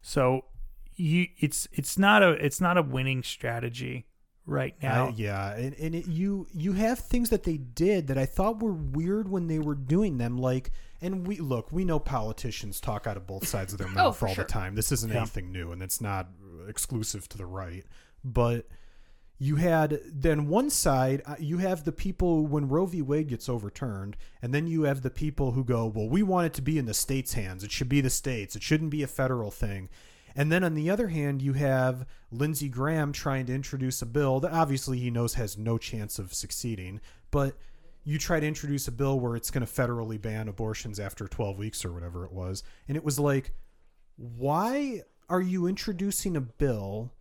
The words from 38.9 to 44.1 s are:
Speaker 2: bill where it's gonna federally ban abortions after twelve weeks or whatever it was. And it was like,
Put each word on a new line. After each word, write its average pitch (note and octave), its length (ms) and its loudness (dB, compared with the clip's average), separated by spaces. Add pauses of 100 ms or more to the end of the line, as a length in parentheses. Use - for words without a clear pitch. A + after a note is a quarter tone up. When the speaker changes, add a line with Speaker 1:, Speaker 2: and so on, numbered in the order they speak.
Speaker 2:
bill C3+ 280 2
where A#2+ 160 0
it's - 160 -6
gonna B2+ 140 0
federally A2+ 560 -2
ban A2 260 -4
abortions G#2+ 520 -6
after G2 280 -8
twelve G2 300 -4
weeks G#2 260 -6
or F2+ 80 -4
whatever F2 340 -8
it - 60 -14
was. F#2 320 -6 (240)
And C#3 80 -2
it D#3+ 80 -4
was D3 160 0
like, C#3+ 340 2 (640)